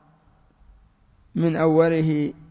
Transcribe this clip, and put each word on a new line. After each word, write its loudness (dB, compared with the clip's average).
من -2
أوله، 0